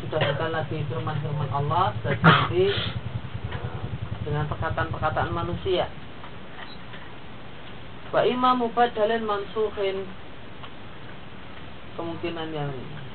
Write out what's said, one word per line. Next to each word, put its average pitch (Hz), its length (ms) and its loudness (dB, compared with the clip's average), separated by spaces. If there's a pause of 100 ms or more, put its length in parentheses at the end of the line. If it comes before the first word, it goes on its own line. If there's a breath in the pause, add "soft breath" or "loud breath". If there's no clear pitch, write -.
sudah - 160 0
bukan 151 320 2
lagi 156 400 -2
firman-firman 156 640 -2
Allah, 160 460 4
sudah 143 180 0
diganti 165 480 8 (1600)
dengan 151 240 0
perkataan-perkataan 156 800 0
manusia. 170 560 0 (2250)
Wa 151 160 6
imma 254 320 6
mubaddalin 226 640 4
mansukhin, 202 880 0 (1800)
kemungkinan 165 560 -4
yang 143 240 -2 (400)